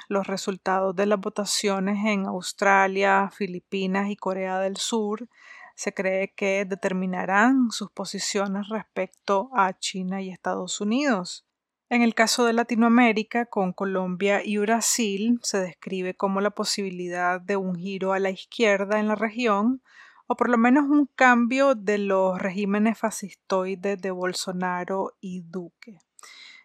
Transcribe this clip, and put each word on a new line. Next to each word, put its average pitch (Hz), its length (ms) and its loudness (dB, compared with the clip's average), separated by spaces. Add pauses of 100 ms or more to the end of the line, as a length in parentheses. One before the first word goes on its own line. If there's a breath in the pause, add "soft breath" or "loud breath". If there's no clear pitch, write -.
los 196 200 -2
resultados 190 680 -2
de 196 100 0
las 208 140 2
votaciones 202 840 -2
en 202 200 0
Australia, 196 1080 2
Filipinas 190 720 -4
y 208 60 -6
Corea 190 440 -4
del 190 180 -4
Sur 214 500 -4 (480 loud breath)
se - 180 -8
cree 190 400 -2
que 196 300 -2
determinarán 190 1040 2
sus 214 220 -8
posiciones 196 760 -4
respecto 196 840 -2
a 190 240 2
China 190 440 -6
y 190 100 -10
Estados 185 480 -6
Unidos. 214 680 -2 (440)
En 240 120 2
el 226 140 2
caso 233 300 2
de 226 80 2
Latinoamérica, 233 920 2
con 185 280 -2
Colombia 190 680 -2
y 208 140 -4
Brasil, 220 840 0
se - 160 -2
describe 185 560 -6
como 190 240 -2
la 202 120 0
posibilidad 180 880 -4
de 196 160 -2
un 185 180 -2
giro 190 380 -4
a 190 60 0
la 196 100 0
izquierda 202 720 0
en 214 100 0
la 214 60 0
región, 220 680 0 (440 loud breath)
o 247 100 -2
por 233 120 2
lo 240 80 4
menos 247 320 6
un 294 240 4
cambio 254 640 4
de 208 220 0
los 190 420 2
regímenes 208 580 0
fascistoides 190 1040 -4
de 190 100 -4
Bolsonaro 185 1080 -4
y 185 220 -10
Duque. 170 580 -14 (640 loud breath)